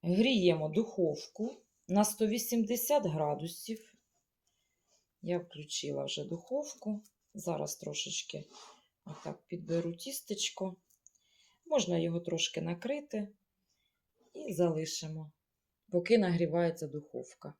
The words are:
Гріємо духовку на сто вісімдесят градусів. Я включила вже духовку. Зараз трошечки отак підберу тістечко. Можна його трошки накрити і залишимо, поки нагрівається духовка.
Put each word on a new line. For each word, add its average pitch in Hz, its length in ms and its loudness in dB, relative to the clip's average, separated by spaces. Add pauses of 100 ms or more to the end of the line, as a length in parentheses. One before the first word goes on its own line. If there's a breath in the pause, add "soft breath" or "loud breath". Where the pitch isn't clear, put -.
Гріємо 175 640 6
духовку 185 880 0 (300)
на 202 180 6
сто 214 220 2
вісімдесят 233 800 2
градусів. 156 880 -2 (1300)
Я 175 180 -2
включила 147 640 -6
вже 139 200 -6
духовку. 214 800 -6 (300)
Зараз 156 420 -4
трошечки - 680 -8 (600 loud breath)
отак - 420 -10
підберу 170 460 -2
тістечко. 190 840 -6 (920 soft breath)
Можна 196 320 2
його 170 220 0
трошки 165 420 -2
накрити 214 680 -4 (1040)
і 285 200 -8
залишимо, 156 800 -2 (600)
поки 175 260 4
нагрівається 170 720 2
духовка. 147 720 -10